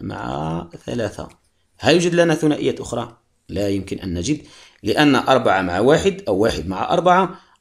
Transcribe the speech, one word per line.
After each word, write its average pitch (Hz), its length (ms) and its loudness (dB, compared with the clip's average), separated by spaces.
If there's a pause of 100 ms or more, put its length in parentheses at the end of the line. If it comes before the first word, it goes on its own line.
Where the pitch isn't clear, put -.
مع 101 680 -6 (180)
ثلاثة. 120 420 -6 (520)
ها 120 100 2
يوجد 170 240 2
لنا 170 200 4
ثنائيات 151 460 0
أخرى؟ 117 360 -8 (320)
لا 98 200 -4
يمكن 98 300 -4
أن 92 160 -6
نجد، 95 240 -2 (440)
لأن 147 320 2
أربعة 113 480 2
مع 90 180 -2
واحد 165 480 2
أو 101 80 0
واحد 92 320 0
مع 95 240 -4
أربعة 180 480 2 (200)